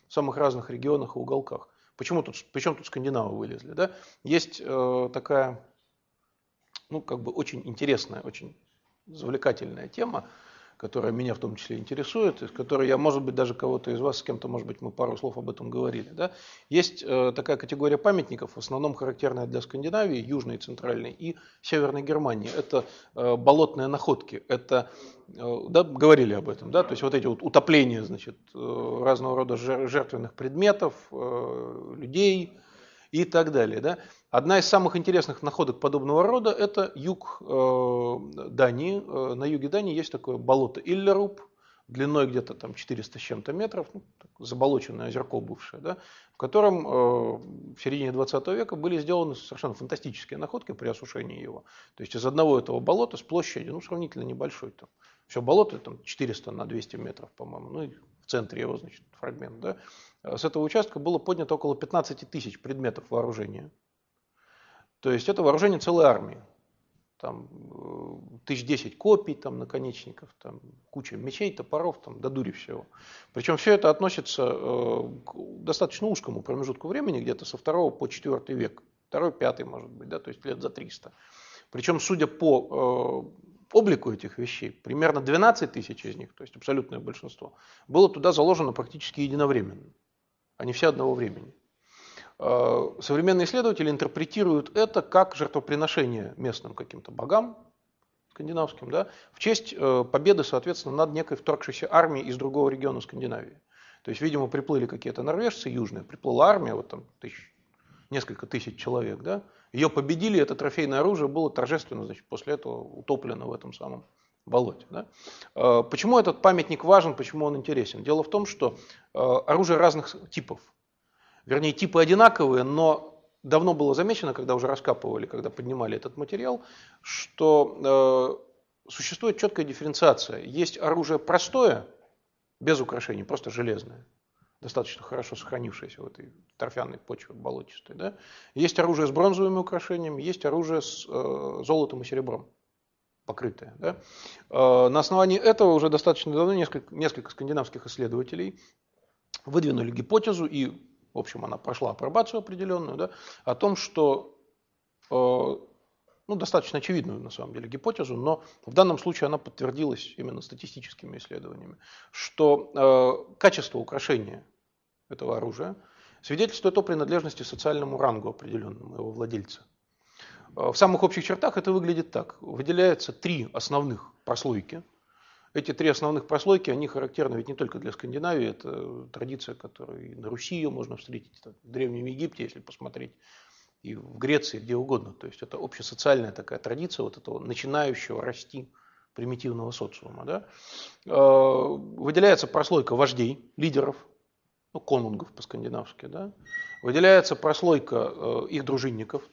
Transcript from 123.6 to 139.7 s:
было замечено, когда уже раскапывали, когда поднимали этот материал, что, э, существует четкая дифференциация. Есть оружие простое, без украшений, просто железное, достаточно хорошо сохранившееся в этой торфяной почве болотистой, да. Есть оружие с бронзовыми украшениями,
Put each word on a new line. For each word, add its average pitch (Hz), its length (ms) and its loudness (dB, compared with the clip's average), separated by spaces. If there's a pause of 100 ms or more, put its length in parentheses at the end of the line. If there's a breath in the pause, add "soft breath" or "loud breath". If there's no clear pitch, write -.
было 143 200 2
замечено, 175 380 0
когда 127 220 -2
уже 127 120 0
раскапывали, 110 600 -2
когда 113 240 -8
поднимали 123 440 -6
этот 123 220 -8
материал, 233 460 -6 (400 loud breath)
что, 135 1400 4 (460)
э, - 40 -20
существует - 460 -4
четкая 202 300 0
дифференциация. 147 760 2
Есть 156 380 -4
оружие 160 400 0
простое, 175 680 2 (760)
без 139 200 2
украшений, 113 440 -6
просто 120 260 -8
железное, 117 560 -6 (560)
достаточно - 400 -6
хорошо 127 340 -10
сохранившееся - 640 -12
в - 40 -14
этой - 260 -20 (240)
торфяной 123 400 -8
почве - 380 -16
болотистой, 127 600 -12
да. 196 220 -8 (380 loud breath)
Есть 160 240 0
оружие 165 280 2
с 135 40 0
бронзовыми 185 480 2
украшениями, 170 640 -6